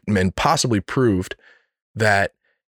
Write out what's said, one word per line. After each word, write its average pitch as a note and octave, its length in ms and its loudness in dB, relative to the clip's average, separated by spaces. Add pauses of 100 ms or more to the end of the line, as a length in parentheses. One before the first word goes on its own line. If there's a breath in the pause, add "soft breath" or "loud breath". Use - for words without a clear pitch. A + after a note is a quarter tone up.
and F#2 300 0
possibly C#3+ 440 0
proved G#2 540 0 (600 soft breath)
that G2+ 400 0 (400)